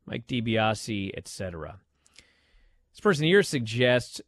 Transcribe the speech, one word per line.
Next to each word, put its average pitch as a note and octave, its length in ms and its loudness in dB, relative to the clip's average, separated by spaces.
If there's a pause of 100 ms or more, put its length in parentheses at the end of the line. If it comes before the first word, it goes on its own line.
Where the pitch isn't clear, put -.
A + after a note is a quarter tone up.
Mike A#2 220 -10
DiBiase, A2 880 -2
et - 100 -14
cetera" F2 540 -12 (1120)
This - 80 -20
person D#3 240 2
here F#3+ 180 6
suggests B2 840 0